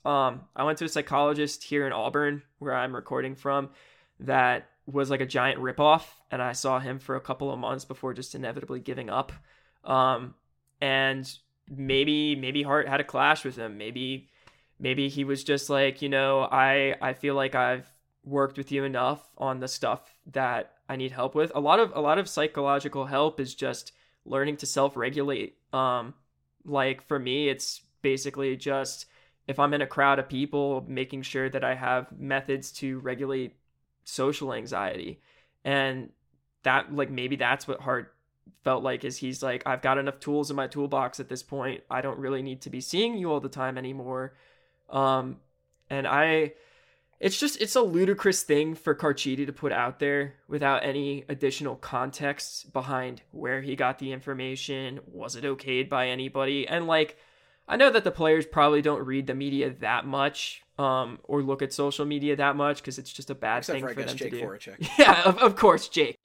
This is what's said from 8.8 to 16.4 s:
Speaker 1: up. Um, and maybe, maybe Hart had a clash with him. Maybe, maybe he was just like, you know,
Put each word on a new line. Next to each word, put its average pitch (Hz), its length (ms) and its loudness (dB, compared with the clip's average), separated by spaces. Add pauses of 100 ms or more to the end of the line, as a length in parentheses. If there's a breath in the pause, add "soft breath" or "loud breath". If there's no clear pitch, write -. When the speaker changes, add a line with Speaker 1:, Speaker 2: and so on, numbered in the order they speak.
Speaker 1:
up. 120 200 -2 (540 soft breath)
Um, 131 480 2 (480)
and 135 500 0 (380)
maybe, 143 680 2
maybe 135 280 -2
Hart 143 240 2
had 139 120 2
a 139 60 -2
clash 143 400 2
with 127 100 -6
him. 113 220 -8
Maybe, 123 520 -8 (480 soft breath)
maybe 131 300 0
he 139 160 -2
was 135 200 -2
just 139 260 -2
like, 139 320 2
you 143 80 -4
know, 135 320 4